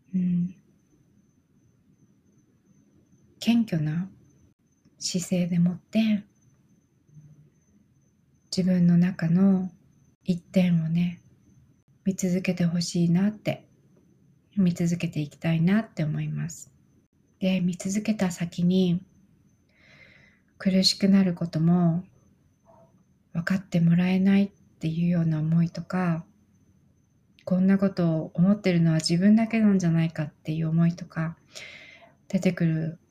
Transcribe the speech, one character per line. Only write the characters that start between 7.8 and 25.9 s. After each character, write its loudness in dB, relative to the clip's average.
自 0
分 4
の 6
中 0
の 2
一 -2
点 0
を -4
ね、 -2
見 -2
続 -2
け -2
て -2
ほ 0
し -2
い 2
な 2
っ -4
て、 -8
見 2
続 -2
け -6
て -6
い -6
き -20
た -2
い 0
な 2
っ -6
て -6
思 -4
い -6
ま -6
す。 -20
で、 0
見 -2
続 -6
け -2
た -2
先 -6
に、 2
苦 2
し 0
く 0
な 6
る 0
こ -6
と -4
も、 2
分 -6
か -2
っ -2
て -4
も 4
ら 2
え 0
な 4
い 2
っ -8
て -6
い -2
う 0
よ 2
う 0
な -2
思 2
い -2
と -12
か、 -4